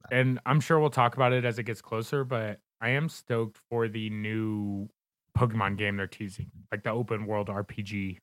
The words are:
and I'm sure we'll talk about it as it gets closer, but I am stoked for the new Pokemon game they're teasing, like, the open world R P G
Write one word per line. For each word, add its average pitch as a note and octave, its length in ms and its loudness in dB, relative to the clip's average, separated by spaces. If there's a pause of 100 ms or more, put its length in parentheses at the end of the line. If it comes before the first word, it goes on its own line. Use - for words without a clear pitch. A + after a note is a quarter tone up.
(100)
and B2+ 340 4
I'm C#3 160 6
sure D#3+ 200 4
we'll D3+ 100 4
talk A#2+ 240 4
about B2+ 180 4
it B2+ 120 2
as A#2 160 0
it - 20 -4
gets G#2+ 180 -8
closer, A#2 440 -4
but A2 360 -4 (200)
I A2+ 100 0
am C#3+ 180 0
stoked A2+ 500 -4 (120)
for A#2 180 2
the A2 220 -4
new G#2+ 800 -2 (500)
Pokemon A2 400 2
game G2+ 180 0
they're G2 100 -2
teasing, - 440 -10 (200)
like, G2+ 140 -4
the A#2 60 -2
open A2 360 -2
world G#2 240 -2
R G2+ 140 -2
P - 180 -8
G F#2+ 400 -6